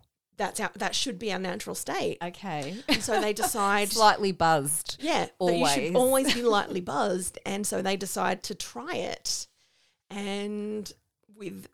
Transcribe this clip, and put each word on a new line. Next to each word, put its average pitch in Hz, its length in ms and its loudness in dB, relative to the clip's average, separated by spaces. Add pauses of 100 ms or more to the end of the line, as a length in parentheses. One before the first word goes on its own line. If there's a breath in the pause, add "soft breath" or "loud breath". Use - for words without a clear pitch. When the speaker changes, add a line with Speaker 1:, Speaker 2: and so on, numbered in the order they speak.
(380)
Speaker 1:
that's - 200 -2
our, 226 180 -2
that 196 180 -2
should 220 240 -2
be 208 140 -4
our 185 60 -2
natural 185 380 -6
state. - 460 -2
Speaker 2:
Okay. 175 680 -6
Speaker 1:
And 277 140 2
so 226 180 2
they 214 120 0
Speaker 2:
<laughs> 220 120 -2
Speaker 1:
decide 202 460 2
Speaker 2:
Slightly 208 420 6
buzzed. 156 680 2
Speaker 1:
Yeah, 285 260 0 (140)
that 175 160 4
you - 120 4
should 175 260 0
Speaker 2:
Always. - 0 -
Speaker 1:
always 262 400 4
be 240 80 -2
Speaker 2:
<laughs> 226 140 4
Speaker 1:
lightly 190 240 0
buzzed. 190 680 -2
And 196 200 -2
so 190 160 -2
they 196 140 0
decide 185 480 -2
to 208 100 -6
try 269 420 -10
it, - 500 -6 (640)
and 202 800 -6 (460)
with, 190 380 -12